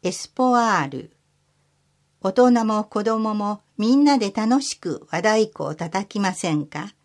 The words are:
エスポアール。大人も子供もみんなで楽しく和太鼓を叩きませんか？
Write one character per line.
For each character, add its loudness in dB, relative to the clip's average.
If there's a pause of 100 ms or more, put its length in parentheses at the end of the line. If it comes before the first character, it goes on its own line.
エ -4
ス -12
ポ 0
ア 2
ー -2
ル。 -14 (1040)
大 -4
人 4
も -2
子 -6
供 -2
も -6 (160)
み 0
ん 4
な 4
で -2
楽 0
し -10
く -8
和 -4
太 2 (120)
鼓 -10
を -6
叩 -6
き -6
ま 0
せ -4
ん -2
か？ -12